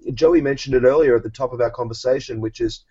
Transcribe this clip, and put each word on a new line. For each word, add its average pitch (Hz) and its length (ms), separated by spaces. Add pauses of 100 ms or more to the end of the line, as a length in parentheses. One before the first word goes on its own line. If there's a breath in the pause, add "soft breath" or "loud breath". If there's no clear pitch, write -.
(120)
Joey 160 300
mentioned 139 320
it 123 100
earlier 135 320
at 110 60
the 113 80
top 127 240
of 120 80
our 117 80
conversation, 120 720
which 110 180
is 113 300